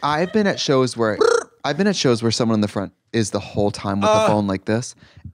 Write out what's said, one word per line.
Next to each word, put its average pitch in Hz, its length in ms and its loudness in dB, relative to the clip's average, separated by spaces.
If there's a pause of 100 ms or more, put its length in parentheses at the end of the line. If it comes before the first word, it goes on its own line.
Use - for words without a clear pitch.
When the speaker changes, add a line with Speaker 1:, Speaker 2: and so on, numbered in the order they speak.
Speaker 1:
I've 151 300 -2
been 208 160 2
at 170 140 -2
shows 131 340 0
where, 110 220 0 (480)
I've 143 120 -4
been 196 100 2
at 190 80 2
shows 117 280 2
where 113 80 2
someone 113 240 0
in 107 60 2
the 104 80 2
front 98 240 -8 (180)
is 113 200 0
the 101 80 -2
whole 104 300 -2
time 101 300 -4
with 104 100 0
Speaker 2:
Uh, 220 140 4
Speaker 1:
the - 100 2
phone 104 140 0
like 95 180 -4
this. 110 300 -4 (380)